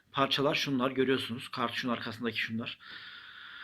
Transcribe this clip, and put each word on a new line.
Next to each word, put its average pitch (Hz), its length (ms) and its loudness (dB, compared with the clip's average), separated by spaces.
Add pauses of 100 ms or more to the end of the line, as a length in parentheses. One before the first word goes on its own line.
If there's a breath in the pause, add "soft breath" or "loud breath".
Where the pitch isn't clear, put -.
(120)
parçalar 139 440 4
şunlar, 135 360 2
görüyorsunuz. 127 580 2
Kartuşun 123 400 -2
arkasındaki 113 500 -2
şunlar. 117 380 -4 (880 loud breath)